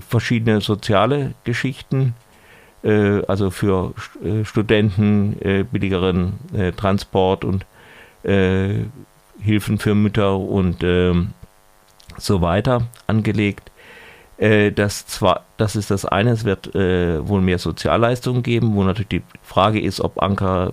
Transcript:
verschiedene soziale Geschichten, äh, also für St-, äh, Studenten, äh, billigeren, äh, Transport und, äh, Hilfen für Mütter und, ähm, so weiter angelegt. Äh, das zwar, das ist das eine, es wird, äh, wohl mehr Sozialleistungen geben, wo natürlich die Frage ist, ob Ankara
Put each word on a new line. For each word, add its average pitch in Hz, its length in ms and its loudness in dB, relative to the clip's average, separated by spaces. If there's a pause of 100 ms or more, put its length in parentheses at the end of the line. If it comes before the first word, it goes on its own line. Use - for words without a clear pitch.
verschiedene 113 520 0
soziale 117 720 0 (120)
Geschichten, 131 680 -2 (720)
äh, 104 420 4
also 98 240 0
für 95 480 0
St-, - 260 -14
äh, 107 200 -2
Studenten, 104 960 2
äh, 98 220 0
billigeren, 92 720 0 (200)
äh, 92 180 0
Transport 95 720 0
und, 95 220 -2 (580)
äh, 95 600 0 (560)
Hilfen 104 380 0
für 104 160 0
Mütter 101 420 2
und, 95 460 -2
ähm, 90 480 2 (880)
so 95 240 0
weiter 107 400 2 (240)
angelegt. 104 640 -2 (680)
Äh, 104 320 4
das 101 360 -2
zwar, - 380 0 (120)
das 107 200 -2
ist 104 140 -4
das 101 140 -2
eine, 104 260 2
es 113 140 -2
wird, 98 300 -4
äh, 90 520 0
wohl 101 140 0
mehr 92 180 2
Sozialleistungen 117 840 0
geben, 117 320 0
wo 98 100 2
natürlich 98 240 -2
die 90 140 -4 (200)
Frage 104 380 0
ist, - 200 -4
ob - 220 -4
Ankara 92 500 0